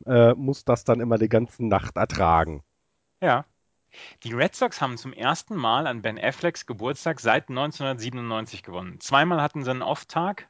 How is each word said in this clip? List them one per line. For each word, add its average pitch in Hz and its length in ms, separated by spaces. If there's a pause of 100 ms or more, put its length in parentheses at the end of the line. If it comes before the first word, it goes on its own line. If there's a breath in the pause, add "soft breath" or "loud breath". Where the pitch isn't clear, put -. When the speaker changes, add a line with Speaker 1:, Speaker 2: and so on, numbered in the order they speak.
Speaker 1:
äh, 120 260
muss 135 320
das 120 180
dann 120 160
immer 117 200
die 110 100
ganze 117 360
Nacht 104 320
ertragen. 82 680 (560)
Speaker 2:
Ja. 147 240 (800 loud breath)
Die 113 80
Red 123 240
Sox - 240
haben 127 160
zum 131 160
ersten 139 420
Mal 131 320
an 117 160
Ben 110 160
Afflecks - 480
Geburtstag 131 540
seit 117 280
neunzehnhundertsiebenundneunzig 123 1160
gewonnen. 90 340
Zweimal 156 420
hatten 147 220
sie 127 80
einen 127 120
Off-Tag, - 680